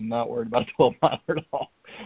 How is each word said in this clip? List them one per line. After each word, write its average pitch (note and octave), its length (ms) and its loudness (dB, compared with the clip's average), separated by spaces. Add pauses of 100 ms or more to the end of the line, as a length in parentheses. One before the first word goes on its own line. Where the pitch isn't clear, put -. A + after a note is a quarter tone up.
and A2 80 -6
not A#2 220 -2
worried A#2+ 180 -4
about A#2 240 2
<laughs> - 40 -18
twelve B2 260 6
miler B2+ 260 2
at - 240 -4
all. - 180 -6 (360)